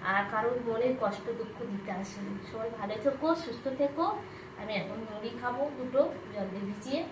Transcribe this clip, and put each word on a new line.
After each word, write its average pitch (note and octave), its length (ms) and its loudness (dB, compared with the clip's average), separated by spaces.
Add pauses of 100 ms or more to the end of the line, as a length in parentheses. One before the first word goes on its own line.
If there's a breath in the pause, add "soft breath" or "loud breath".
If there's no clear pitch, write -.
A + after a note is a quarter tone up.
আর G3 260 6
কারোর A#3+ 360 4
মনে A#3+ 340 4
কষ্ট G3+ 240 0
দুঃখ - 360 -4
দিতে G3 300 -4
আসিনি। G3 600 -6
সবাই A3 180 -2 (100)
ভালো G#3 240 -2
থেকো, D4 320 6
সুস্থ - 320 -4 (100)
থেকো। C#4+ 260 4 (540 loud breath)
আমি G#3 160 -4
এখন G3 220 -2
মুড়ি A3 340 -6 (120)
খাবো C#4 360 0
দুটো B3+ 220 2 (340)
জল G3 180 -2
দিয়ে G3+ 100 -4
ভিজিয়ে। A#3+ 500 -2